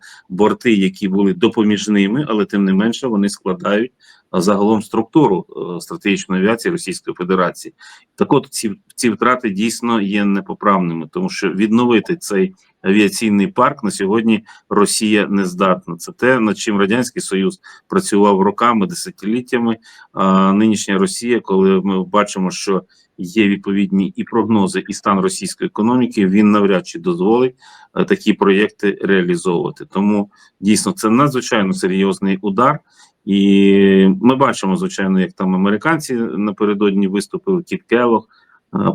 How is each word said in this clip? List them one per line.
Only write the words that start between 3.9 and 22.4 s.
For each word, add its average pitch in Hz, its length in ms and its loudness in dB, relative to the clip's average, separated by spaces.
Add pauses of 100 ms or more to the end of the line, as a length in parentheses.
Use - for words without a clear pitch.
а, 92 100 -2
загалом 101 420 2
структуру, 110 640 0 (300)
е, 85 40 -10
стратегічної 92 600 -4
авіації 107 300 0
Російської 87 420 -8
Федерації. 90 600 -4 (400)
Так - 180 -2
от, 139 180 2
ці, 104 220 -6 (220)
ці 120 160 -2
втрати 117 400 -2
дійсно 113 500 -2
є 101 240 -2
непоправними, 95 880 -2
тому 92 180 -4
що - 220 -4
відновити 107 640 2
цей 95 380 -2 (280)
авіаційний 101 640 2
парк 127 380 0
на 190 60 -2
сьогодні 107 540 0 (240)
Росія 104 580 2
не 98 180 0
здатна. 90 520 -2
Це 87 160 -14
те, 123 280 2
над 104 180 0
чим 104 200 -2
Радянський 101 440 -4
Союз 95 380 -2 (280)
працював 101 520 2
роками, 101 460 0
десятиліттями. 113 920 -4 (360)
А 95 400 2
нинішня 101 460 0
Росія, 107 420 -2
коли 95 400 2
ми 95 240 -2
бачимо, 98 460 -2